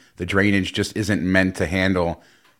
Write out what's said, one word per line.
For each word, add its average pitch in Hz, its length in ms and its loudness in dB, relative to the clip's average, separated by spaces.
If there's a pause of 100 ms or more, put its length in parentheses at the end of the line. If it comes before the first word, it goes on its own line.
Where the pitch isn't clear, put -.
(180)
the 92 80 -6
drainage 98 480 2
just - 240 -4
isn't 98 240 0
meant 92 360 2
to 90 100 -2
handle, 92 540 0 (380)